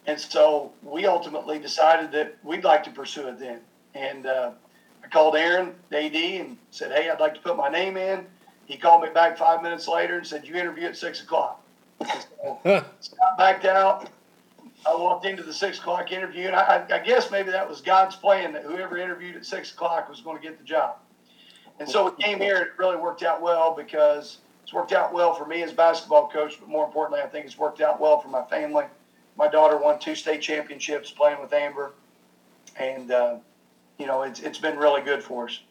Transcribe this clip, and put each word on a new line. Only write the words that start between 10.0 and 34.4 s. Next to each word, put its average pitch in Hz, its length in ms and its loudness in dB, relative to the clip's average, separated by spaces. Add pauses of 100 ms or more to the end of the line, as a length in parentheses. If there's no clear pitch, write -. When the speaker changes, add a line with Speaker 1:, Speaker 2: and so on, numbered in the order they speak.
Speaker 1:
and 165 80 -8
said, 151 200 -12
"You 160 100 -14
interview 175 320 -6
at - 100 -10
six - 240 -10
o'clock." - 420 -4 (360)
And - 260 -8 (180)
so - 500 0
Speaker 2:
<laughs> - 60 -20
Speaker 1:
Scott - 380 2
backed 190 280 4
out. 190 440 2 (760)
I 160 100 2
walked 180 300 0
into 185 180 -6
the 156 100 -12
six 190 260 -4
o'clock 175 320 -4
interview, 185 360 -8
and 185 80 -2
I, 196 340 4
I, - 60 2
I - 40 -2
guess 233 320 2
maybe 196 200 -2
that 185 160 -2
was 151 140 -14
God's 190 340 4
plan 180 380 2
that 151 100 -10
whoever 175 340 -8
interviewed 180 380 -8
at - 100 -18
six - 260 -10
o'clock 165 380 -2
was 139 120 -20
gonna 156 180 -12
get 156 180 -16
the - 60 -20
job. 147 340 -2 (800)
And 147 100 -10
so 196 160 2
we 180 180 -4
came 208 160 -2
here, 196 180 0
and 175 100 0
it - 100 -14
really 180 200 0
worked 165 260 -6
out 165 180 0
well 165 320 2
because 147 680 0 (220)
it's - 120 -16
worked 180 200 -2
out 180 200 2
well 175 200 4
for 151 120 -8
me 165 180 -6
as 160 100 -8
basketball 156 560 4
coach, 151 300 -4
but - 100 -20
more 151 160 0
importantly, 147 360 -4
I 135 60 -6
think 147 200 -12
it's 127 100 -20
worked 151 240 -2
out 151 180 2
well 151 200 6
for 143 80 -10
my 131 160 -4
family. 151 420 -2 (500)
My 151 120 2
daughter 151 300 6
won 147 200 2
two 156 160 -8
state 156 280 -4
championships 147 680 -6
playing 147 320 2
with 131 120 -6
Amber, 143 400 -4 (840)
and, 131 320 -8
uh, 120 280 2 (600)
you 143 80 -10
know, 135 180 -2
it's, 127 180 -10